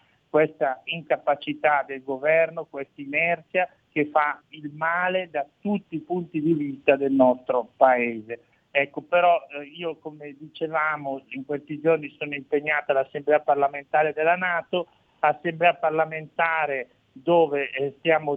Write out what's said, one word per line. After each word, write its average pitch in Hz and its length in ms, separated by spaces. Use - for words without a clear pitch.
questa 151 560
incapacità 151 1000
del 135 160
governo, 156 640
questa 139 360
inerzia 165 680
che 147 140
fa 147 420
il 151 240
male 180 560
da 147 160
tutti 202 340
i 156 40
punti 170 420
di 165 120
vista 143 420
del 139 160
nostro 127 640
Paese. 117 640
Ecco, 139 300
però, 175 380
eh, 143 140
io, 160 320
come 147 380
dicevamo, 151 920
in 135 180
questi 147 340
giorni 156 380
sono 147 160
impegnata 147 580
all'Assemblea 143 480
parlamentare 143 720
della 160 220
nato, 180 520
assemblea 165 560
parlamentare 156 1120
dove, 143 580
eh, 139 300
stiamo 156 380